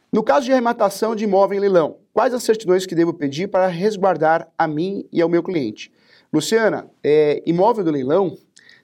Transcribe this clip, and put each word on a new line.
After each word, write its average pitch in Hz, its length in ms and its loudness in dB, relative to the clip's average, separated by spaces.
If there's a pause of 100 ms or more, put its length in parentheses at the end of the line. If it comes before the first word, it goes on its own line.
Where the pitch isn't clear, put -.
(120)
No 208 100 2
caso 269 240 0
de 262 60 -4
arrematação 233 640 0
de 208 80 -4
imóvel 196 340 2
em 196 40 -2
leilão, 185 340 2 (180)
quais 233 200 0
as 240 100 -6
certidões 185 420 0
que - 80 -10
devo 165 200 0
pedir 156 340 -6
para 185 200 0
resguardar 170 880 0
a 160 100 0
mim 175 460 -6
e 165 80 0
ao 165 80 2
meu 170 120 2
cliente? 160 480 -6 (420)
Luciana, 160 580 0 (120)
é, 147 440 2
imóvel 190 400 2
do 160 60 0
leilão 151 460 -2 (460)